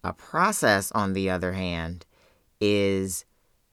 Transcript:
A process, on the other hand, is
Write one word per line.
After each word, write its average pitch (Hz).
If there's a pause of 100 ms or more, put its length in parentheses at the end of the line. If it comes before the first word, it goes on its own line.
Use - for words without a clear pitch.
A -
process, 151
on 98
the 95
other 90
hand, 87 (540)
is 98 (480)